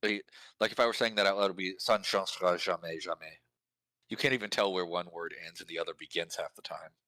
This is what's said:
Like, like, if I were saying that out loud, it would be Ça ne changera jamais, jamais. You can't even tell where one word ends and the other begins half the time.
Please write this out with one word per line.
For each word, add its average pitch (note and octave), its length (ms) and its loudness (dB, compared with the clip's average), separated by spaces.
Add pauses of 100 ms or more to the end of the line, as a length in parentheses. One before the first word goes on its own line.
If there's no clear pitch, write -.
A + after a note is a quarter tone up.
Like, G#2 240 0 (340)
like, A2 120 4
if - 80 -12
I B2 60 8
were A#2 80 4
saying A2+ 220 2
that G#2 100 4
out G2 120 6
loud, G2+ 80 4
it - 40 6
would F2+ 80 -4
be F#2 180 -2
Ça - 220 2
ne G2 60 0
changera F#2 540 2
jamais, E2 420 -4
jamais. D#2+ 400 -8 (680)
You A2+ 80 -6
can't C3+ 160 2
even A2 160 -2
tell G2+ 240 2
where F#2 120 0
one F2 260 -4
word E2+ 220 -10 (120)
ends E2 160 -16
and D#2 80 -18
the E2 100 -8
other E2 180 -4
begins E2 380 -6
half - 200 -6
the - 60 -20
time. D#2+ 300 -14 (160)